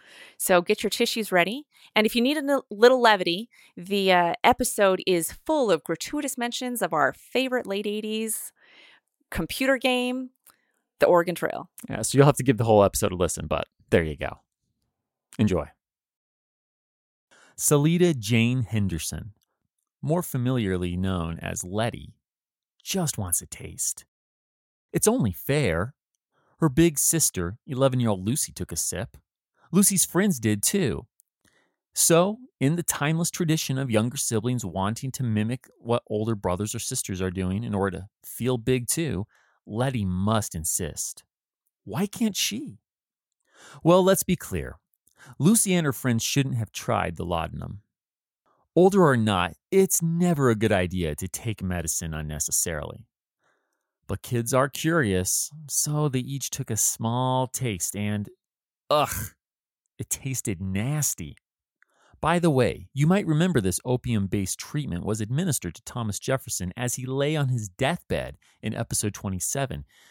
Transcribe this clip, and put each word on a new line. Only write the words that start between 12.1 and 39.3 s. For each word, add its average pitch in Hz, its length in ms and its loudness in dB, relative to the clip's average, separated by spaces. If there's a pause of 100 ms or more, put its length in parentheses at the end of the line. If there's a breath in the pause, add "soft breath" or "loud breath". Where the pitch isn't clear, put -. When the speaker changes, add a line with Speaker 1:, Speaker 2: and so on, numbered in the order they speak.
Speaker 2:
you'll 139 100 10
have 143 100 6
to - 60 -4
give 123 140 2
the 117 80 -2
whole 107 180 8
episode 98 300 2
a - 20 -6
listen, 82 320 -2
but 78 200 -4 (240)
there 87 120 6
you 78 140 -6
go. - 240 -8 (1000)
Enjoy. 92 280 2 (1900 soft breath)
Salida 165 600 4
Jane 117 480 2
Henderson, 101 720 -4 (680)
more 160 220 -2
familiarly 101 760 -2
known 90 440 -2
as 87 220 -6
Letty, 101 520 -6 (680)
just - 360 -4
wants 92 240 -4
a - 40 -16
taste. - 600 -10 (880)
It's 170 120 2
only 208 260 2
fair. 117 600 0 (680)
Her 160 100 4
big 160 280 4
sister, 95 680 0
eleven-year-old 123 600 2
Lucy, 123 260 -2
took - 200 -8
a 82 40 -6
sip. - 420 -6 (520 soft breath)
Lucy's 196 360 4
friends 175 340 0
did 107 220 2
too. 156 440 0 (880)
So, 185 440 4 (220)
in 151 160 2
the 170 60 -4
timeless 160 480 0
tradition 156 460 0
of 131 140 -4
younger 113 260 2
siblings 117 480 -2
wanting 98 480 -4
to - 120 -6
mimic 110 420 -2 (120)
what 117 300 -2
older 110 280 -2
brothers 95 380 -2
or 120 40 -8
sisters 107 420 -6
are 92 100 0
doing 95 340 -4
in 110 100 -4
order 95 240 -2
to 95 100 -12 (160)
feel 127 320 -2
big 123 300 -2
too, 113 400 -4 (400)